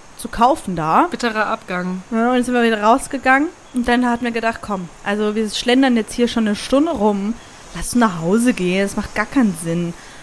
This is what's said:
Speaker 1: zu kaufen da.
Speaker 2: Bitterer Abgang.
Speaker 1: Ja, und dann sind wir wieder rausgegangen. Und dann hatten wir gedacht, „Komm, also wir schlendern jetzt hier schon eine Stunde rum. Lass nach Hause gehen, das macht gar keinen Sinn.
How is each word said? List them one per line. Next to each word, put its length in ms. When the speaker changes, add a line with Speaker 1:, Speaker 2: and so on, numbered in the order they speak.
Speaker 1:
zu 120
kaufen 460
da. 360
Speaker 2:
Bitterer 360
Abgang. 540
Speaker 1:
Ja, 180
und 60
dann 80
sind 100
wir 100
wieder 180
rausgegangen. 680
Und 140
dann 220
hatten 160
wir 60
gedacht, 300
„Komm, 280
also 300
wir 140
schlendern 460
jetzt 180
hier 140
schon 200
eine 80
Stunde 360
rum. 440
Lass 200
nach 260
Hause 320
gehen, 280
das 140
macht 180
gar 140
keinen 360
Sinn. 300